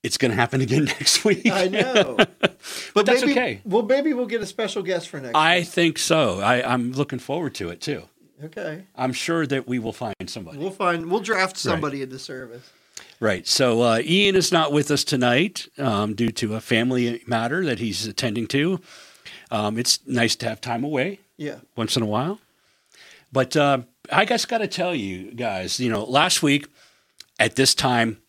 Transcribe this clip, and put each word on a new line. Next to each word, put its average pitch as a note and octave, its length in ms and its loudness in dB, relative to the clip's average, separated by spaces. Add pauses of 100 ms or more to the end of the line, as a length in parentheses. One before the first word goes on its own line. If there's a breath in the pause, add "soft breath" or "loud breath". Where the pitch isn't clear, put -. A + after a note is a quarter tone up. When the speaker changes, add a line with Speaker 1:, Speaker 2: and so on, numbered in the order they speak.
Speaker 1:
it's - 160 -4
gonna A#2+ 160 2
happen A#2 280 2
again C3 240 2
<laughs> - 140 -4
next - 260 2
week. - 260 4
Speaker 2:
I F#3 160 2
know. G#3+ 540 2
Speaker 1:
<laughs> - 60 6 (120)
But - 140 2 (400 loud breath)
Speaker 2:
But G3+ 120 4
Speaker 1:
that's B3 160 4
Speaker 2:
maybe, C#4 120 2
Speaker 1:
okay. C#3+ 320 0
Speaker 2:
well, A3 180 2
maybe C#4 300 2
we'll B3 140 -2
get A3 140 -4
a G3+ 40 -4
special G3+ 380 -4
guest E3+ 260 -4
for D#3 100 -10
next C3 160 -6
Speaker 1:
I E3 240 4
Speaker 2:
week. E3 80 -4
Speaker 1:
think E3 300 2
so. B2 420 2
I, A#2+ 220 4 (120)
I'm B2 200 -2
looking C#3 260 -4
forward D3+ 360 -6
to F2+ 140 -6
it, F2 120 -12
too. - 220 -6 (400)
Speaker 2:
Okay. D#3+ 420 -10 (100)
Speaker 1:
I'm B2+ 160 -2
sure D#3+ 360 -2
that C3 200 -2
we B2 120 -2
will A2+ 120 -6
find A2 220 -8 (140)
somebody. G#2+ 320 -14
Speaker 2:
We'll F#3 120 -6
find, F3 400 -2
we'll A#3 80 2
draft F#3+ 360 -2
Speaker 1:
Right. - 20 -12
Speaker 2:
somebody D3+ 440 -2
into C3 180 -10
service. B2+ 440 -14 (560 loud breath)
Speaker 1:
Right. G2 280 0
So, A#2+ 340 4
uh, A#2 220 4
Ian G3 320 4
is F3+ 160 2
not D#3+ 200 4
with D3 200 2
us C#3+ 120 2
tonight, C3 640 2 (100)
um, G#2+ 380 0
due A2+ 140 0
to A2 260 -4
a A2 60 -6
family A#2+ 680 0
matter A#2+ 380 -2
that B2 140 -2
he's G#2 280 -4
attending A2 400 -4
to. D#3+ 320 0 (720 loud breath)
Um, G#2+ 260 -2
it's - 300 0
nice A#2+ 300 0
to B2 120 -6
have A2 120 -10
time A#2+ 240 -4
away D3+ 340 -2 (180)
Speaker 2:
Yeah. D3 200 -10 (180)
Speaker 1:
once A2 220 -2
in A#2+ 60 0
a G#2+ 40 -2
while. C3+ 320 -2 (920 soft breath)
But, B2+ 260 0
uh, C#3+ 220 4 (320)
I G3 140 4
guess A#3 200 0
gotta A3 220 -2
tell F3+ 280 -4
you G2 380 -6
guys, G2+ 480 -4
you B2 80 0
know, A2 160 -2
last C#3+ 380 2
week C#3+ 240 2 (720 loud breath)
at A2 180 2
this C3 180 4
time A#2 540 0